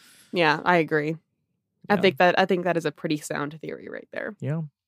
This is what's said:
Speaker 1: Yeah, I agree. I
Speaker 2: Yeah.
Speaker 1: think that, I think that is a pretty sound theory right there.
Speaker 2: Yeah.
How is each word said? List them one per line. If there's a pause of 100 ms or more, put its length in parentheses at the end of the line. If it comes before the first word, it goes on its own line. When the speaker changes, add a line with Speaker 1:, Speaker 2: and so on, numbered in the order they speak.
(380)
Speaker 1:
Yeah,
I
agree. (720)
I
Speaker 2:
Yeah.
Speaker 1:
think
that,
I
think
that
is
a
pretty
sound
theory
right
there.
Speaker 2:
Yeah. (260)